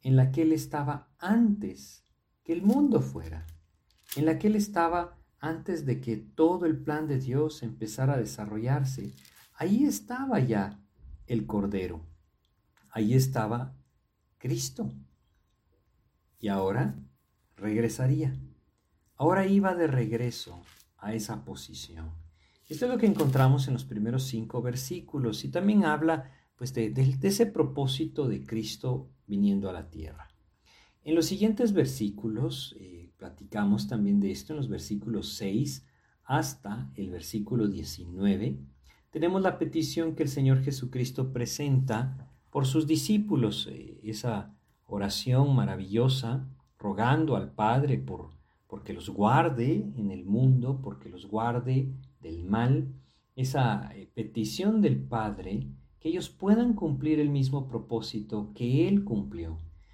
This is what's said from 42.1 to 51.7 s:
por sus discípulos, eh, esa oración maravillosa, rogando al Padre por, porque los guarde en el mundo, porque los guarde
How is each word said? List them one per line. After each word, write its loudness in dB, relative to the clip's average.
por -2
sus 2
discípulos, 0
eh, -16
esa -4
oración 2
maravillosa, 0
rogando 2
al -4
Padre 2
por, -10
porque -12
los -12
guarde 2
en -4
el -10
mundo, 4
porque -12
los -18
guarde 0